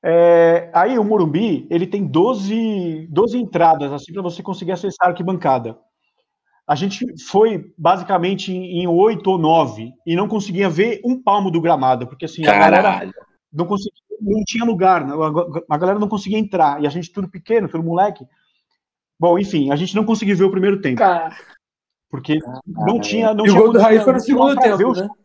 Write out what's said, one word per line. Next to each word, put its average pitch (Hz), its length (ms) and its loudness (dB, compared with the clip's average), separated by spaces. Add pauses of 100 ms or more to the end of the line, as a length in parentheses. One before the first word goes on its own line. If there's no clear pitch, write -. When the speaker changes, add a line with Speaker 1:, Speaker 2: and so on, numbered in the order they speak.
Speaker 1:
É, 170 680 4
aí 226 240 2
o 214 60 2
Morumbi, 185 640 0
ele 170 160 -2
tem 196 180 -4
doze, 196 1040 -2
doze 214 280 0
entradas, 160 540 0
assim, 147 200 -12
pra 190 100 -10
você 175 200 -8
conseguir 185 300 -8
acessar 180 360 -2
a - 20 0
arquibancada. 165 680 -4 (920)
A 147 60 0
gente 196 300 -6 (240)
foi, 208 500 0
basicamente, 185 720 -2
em, 180 300 -6
em 180 60 -4
oito 190 420 2
ou 190 80 0
nove, 139 540 0 (120)
e 165 120 -2
não 196 100 -2
conseguia 196 420 -4
ver 208 360 -2
um 254 160 -2
palmo 196 300 -2
do 165 100 -2
gramado, 131 480 0
porque, - 160 -16
assim, 160 220 -8
a 147 120 4
galera 101 240 6
Speaker 2:
Caralho. 95 300 -2 (400)
Speaker 1:
não 165 140 -4
conseguia, 196 260 -6 (280)
não 214 240 -2
tinha 233 200 -6
lugar, 185 420 2
né? 139 60 -6 (560)
A, 151 60 -2
a 147 40 -2
galera 185 200 0
não 208 100 -2
conseguia 202 300 -4
entrar, 160 440 0
e 147 40 -2
a 143 40 -2
gente 165 220 -10
tudo 190 160 -8
pequeno, 208 400 -4
tudo 165 160 -6
moleque. 175 400 -2 (960)
Bom, 170 200 2
enfim, 170 320 -2
a 143 60 0
gente 180 180 -6
não 214 100 0
conseguiu 214 320 0
ver 180 80 4
o 190 60 4
primeiro 196 300 0
tempo. 135 180 -2
Speaker 3:
Cara. 170 360 0 (760)
Speaker 1:
Porque 143 280 -4 (280)
não 175 80 -14
Speaker 2:
Caralho. 190 260 -2
Speaker 1:
tinha, 214 340 -2
não 214 120 0
Speaker 3:
E - 20 6
o 208 40 6
Speaker 1:
tinha 226 100 8
Speaker 3:
gol 226 100 6
do 233 60 6
Raí 220 200 6
Speaker 1:
condição, 214 60 0
Speaker 3:
foi 262 80 4
no 254 60 2
Speaker 1:
não 233 60 -6
tinha 269 120 2
Speaker 3:
segundo 277 180 4
Speaker 1:
pra 254 80 2
ver 214 160 4
Speaker 3:
tempo, 226 120 2
Speaker 1:
o 240 40 0
Speaker 3:
né? 185 80 -4
Speaker 1:
jogo. 202 220 -10